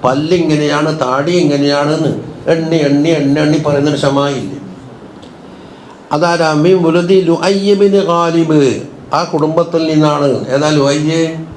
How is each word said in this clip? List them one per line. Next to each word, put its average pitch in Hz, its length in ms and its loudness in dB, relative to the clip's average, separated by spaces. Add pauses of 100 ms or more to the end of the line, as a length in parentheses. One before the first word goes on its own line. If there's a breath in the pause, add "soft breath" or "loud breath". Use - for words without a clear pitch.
പല്ലിങ്ങനെയാണ്, 151 960 0
താടി 139 320 -2
ഇങ്ങനെയാണെന്ന് 147 800 0 (360)
എണ്ണി 165 300 0
എണ്ണി 143 320 2
എണ്ണി 143 320 0
എണ്ണി 151 240 2
പറയുന്നൊരു 143 320 0
ശമായില്ലേ? 139 600 -2 (1500 loud breath)
അതാരാ? 165 420 2
മിൻ 165 300 4
വുലദി 170 380 2
ലുഅയ് 196 520 0
ബിൻ 196 220 2 (160)
ഗാലിബ്, 165 500 2 (520)
ആ 156 100 0
കുടുംബത്തിൽ 160 640 -2
നിന്നാണ്. 151 420 2 (180)
ഏതാ 143 220 0
ലുഅയ്യ്? 151 520 0 (360)